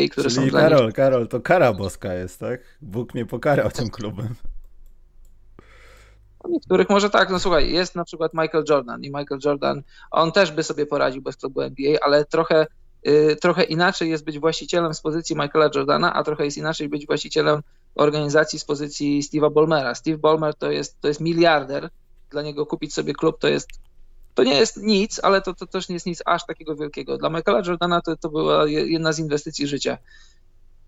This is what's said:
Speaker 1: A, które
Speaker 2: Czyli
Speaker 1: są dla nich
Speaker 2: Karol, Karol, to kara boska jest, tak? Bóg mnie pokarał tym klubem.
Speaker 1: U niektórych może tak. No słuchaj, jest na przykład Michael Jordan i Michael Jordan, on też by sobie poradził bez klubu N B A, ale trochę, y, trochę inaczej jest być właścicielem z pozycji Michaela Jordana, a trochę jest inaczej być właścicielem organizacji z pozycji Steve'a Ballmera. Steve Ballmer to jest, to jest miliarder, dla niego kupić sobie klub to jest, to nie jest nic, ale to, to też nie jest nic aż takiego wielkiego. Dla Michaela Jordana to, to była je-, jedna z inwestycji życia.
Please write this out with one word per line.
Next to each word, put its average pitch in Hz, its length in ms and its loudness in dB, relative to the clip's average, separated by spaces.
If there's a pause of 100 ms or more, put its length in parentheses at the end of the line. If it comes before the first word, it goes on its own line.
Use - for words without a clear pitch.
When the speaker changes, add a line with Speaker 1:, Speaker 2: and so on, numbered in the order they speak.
Speaker 1:
A, 143 40 0
które 139 220 -2
Speaker 2:
Czyli 131 140 2
Speaker 1:
są 135 60 2
dla 139 100 4
nich 147 100 8
Speaker 2:
Karol, 120 220 4
Karol, 131 360 2
to 123 120 -4
kara 156 320 4
boska 95 420 -6
jest, 90 260 -8
tak? 123 200 -6 (220)
Bóg 117 320 -8
mnie 120 120 -4
pokarał 139 440 0
tym 98 200 -6
klubem. 110 440 -8 (2000)
Speaker 1:
U 359 40 -10
niektórych 185 400 2
może 202 220 4
tak. 185 200 4
No 185 80 0
słuchaj, 170 340 4
jest 175 220 -2
na 170 100 -4
przykład 160 300 -6
Michael 160 340 0
Jordan 123 360 0
i 139 40 -10
Michael 139 360 -6
Jordan, 143 380 0 (280)
on 165 220 2
też 185 200 4
by 156 100 -2
sobie 147 240 -2
poradził 139 360 -2
bez - 140 -10
klubu 135 240 -8
N 135 180 -6
B 143 240 0
A, - 20 -4
ale 147 200 4
trochę, 160 420 2 (420)
y, 151 320 6
trochę 175 240 2
inaczej 170 460 0
jest 151 140 -4
być 151 140 -8
właścicielem 160 560 -2
z - 60 -14
pozycji 160 360 -4
Michaela 147 380 2
Jordana, 147 400 0
a 147 100 -2
trochę 151 200 -2
jest 143 120 -4
inaczej 151 320 -6
być 147 180 -8
właścicielem 151 560 0 (320)
organizacji 151 640 2
z - 60 -12
pozycji 143 580 -2
Steve'a 147 300 0
Ballmera. 151 420 2
Steve 156 240 -4
Ballmer 156 360 2
to 147 160 -6
jest, 147 300 -6
to - 80 0
jest 151 120 -2
miliarder, 160 720 0 (400)
dla 147 120 -6
niego 147 240 -6
kupić - 280 -8
sobie 151 200 -4
klub - 240 0
to 147 100 0
jest, 143 200 -2 (640)
to - 100 4
nie 254 100 2
jest - 220 2
nic, 196 460 0
ale 196 200 2
to, 185 120 -6
to 185 120 -14
też 185 220 -8
nie 180 60 -6
jest 170 120 -8
nic 175 180 -8
aż 170 220 -2
takiego 156 300 -8
wielkiego. 143 420 -8
Dla 147 120 -2
Michaela 190 360 0
Jordana 175 340 0
to, 160 160 -4
to 165 120 -8
była 151 380 2
je-, 151 200 0
jedna 160 260 0
z 156 60 -4
inwestycji 147 480 -4
życia. 135 320 -4 (880)